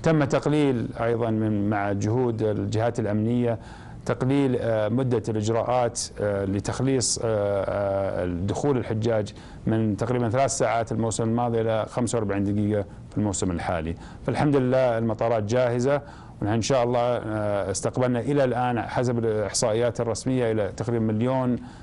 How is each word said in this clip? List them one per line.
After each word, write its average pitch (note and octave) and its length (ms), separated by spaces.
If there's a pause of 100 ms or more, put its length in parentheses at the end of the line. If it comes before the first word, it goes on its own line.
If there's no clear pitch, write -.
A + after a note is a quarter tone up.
تم D#3+ 200
تقليل C#3 640 (140)
أيضا A#2 280
من، G#2+ 400
مع G2+ 220
جهود G#2+ 500
الجهات G#2+ 580
الأمنية A2+ 600 (460)
تقليل، C3 540
آه، A2 300
مدة A#2+ 400
الإجراءات، A2+ 720 (200)
آه، G2+ 240
لتخليص، A#2 800
آه، - 40
آه، G2 1000
دخول G2 520
الحجاج A2 560 (340)
من A2 300
تقريبا A#2+ 320
ثلاث B2+ 280
ساعات A2+ 340
الموسم A2+ 320
الماضي A#2 380
إلى A2 280
خمسة B2 280
وأربعين G2+ 260
دقيقة G#2 420 (260)
في - 60
الموسم G2 340
الحالي. E2+ 440 (300)
فالحمد C#3+ 300
لله B2+ 420
المطارات A2+ 460
جاهزة. B2 580 (420)
نحن G#2 100
إن A2+ 80
شاء B2+ 220
الله، A#2+ 160
آه، G#2+ 720
استقبلنا B2 480
إلى C#3 240
الآن B2 380
حسب B2 360
الإحصائيات A2+ 840
الرسمية A#2 500
إلى G#2 260
تقريبا A2+ 280
مليون B2 500 (280)